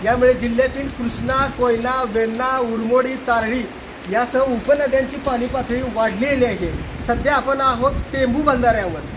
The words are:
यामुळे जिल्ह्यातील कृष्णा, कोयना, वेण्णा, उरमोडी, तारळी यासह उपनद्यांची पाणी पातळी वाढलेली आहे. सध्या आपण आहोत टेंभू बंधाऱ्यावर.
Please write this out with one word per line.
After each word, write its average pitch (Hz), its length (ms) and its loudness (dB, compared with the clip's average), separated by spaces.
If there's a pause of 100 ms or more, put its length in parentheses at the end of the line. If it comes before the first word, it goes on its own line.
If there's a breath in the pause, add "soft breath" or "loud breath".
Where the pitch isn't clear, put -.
यामुळे 247 280 4
जिल्ह्यातील 262 560 0
कृष्णा, 247 580 -2
कोयना, 247 600 0
वेण्णा, 226 520 0
उरमोडी, 240 560 0
तारळी 233 460 0 (500)
यासह 240 280 0
उपनद्यांची 269 800 2
पाणी 247 280 -2
पातळी 247 360 -2 (120)
वाढलेली 226 520 2
आहे. 185 220 -2 (340)
सध्या 254 340 0
आपण 269 260 0
आहोत 262 300 2 (220)
टेंभू 262 280 2
बंधाऱ्यावर. 226 580 2 (180)